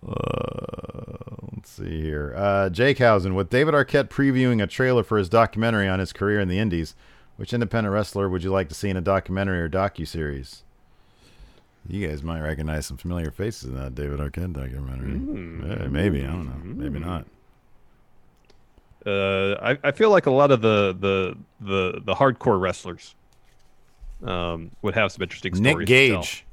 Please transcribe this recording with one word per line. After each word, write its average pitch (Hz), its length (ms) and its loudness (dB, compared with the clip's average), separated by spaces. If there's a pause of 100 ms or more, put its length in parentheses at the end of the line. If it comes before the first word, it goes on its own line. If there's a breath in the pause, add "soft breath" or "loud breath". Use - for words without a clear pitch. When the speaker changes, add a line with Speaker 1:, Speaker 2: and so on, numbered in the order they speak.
Speaker 1:
uh, - 1080 -8 (380)
let's - 160 -16
see 85 300 -8
here. 73 360 -4
Uh, 98 320 2
Jake 123 300 2
Housen, 104 340 6
with 95 160 0
David 151 240 2
Arquette 139 360 2
previewing 127 520 2
a 101 60 0
trailer 127 360 2
for 110 140 0
his 95 120 0
documentary 110 580 4
on 92 120 0
his 95 140 -4
career 104 260 0
in 98 80 0
the 90 120 0
Indies, 85 340 -2 (440 soft breath)
which - 160 -8
independent 113 380 0
wrestler 98 380 0
would 90 140 -2
you 95 80 -2
like 95 180 0
to - 60 -14
see 104 140 -4
in 92 80 -2
a 90 40 -2
documentary 95 580 0
or 82 100 -2
docuseries? 78 920 -4 (1300 soft breath)
You 92 200 -4
guys 76 160 -6
might 82 180 -4
recognize 76 440 -4
some 67 120 -10
familiar 87 340 -4
faces 98 380 -8
in 64 60 -8
that 65 200 -8
David 71 240 -6
Arquette 82 340 -6
documentary. 67 600 -8
Speaker 2:
Mm. 101 720 -6
Speaker 1:
Eh, - 20 -4
maybe. 73 360 0
I 67 40 -4
don't 90 180 -6
know. 67 160 -10 (220)
Maybe - 160 -6
Speaker 2:
Mm. 80 60 -6
Speaker 1:
not. 87 200 -6 (1800)
Speaker 2:
Uh, 98 560 0
I, 127 160 2 (100)
I 143 40 2
feel 214 180 4
like 190 160 6
a 139 60 4
lot 139 200 6
of 123 100 6
the, 101 380 4
the, 95 380 0 (240)
the, 98 420 -2
the 98 120 0
hardcore 123 440 2
wrestlers, 90 540 -6 (1080)
um, 85 480 -4 (100)
would 101 140 -2
have 107 160 2
some - 100 -8
interesting 90 320 -6
Speaker 1:
Nick 110 200 4
Speaker 2:
stories 170 140 -2
to 131 220 8
tell. 98 120 0
Speaker 1:
Gage. - 320 -10